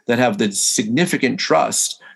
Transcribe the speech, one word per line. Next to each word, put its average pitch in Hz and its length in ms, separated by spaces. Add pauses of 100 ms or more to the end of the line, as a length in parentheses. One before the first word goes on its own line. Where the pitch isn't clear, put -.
that 117 120
have 117 200
the 110 140
significant 131 840
trust - 640 (160)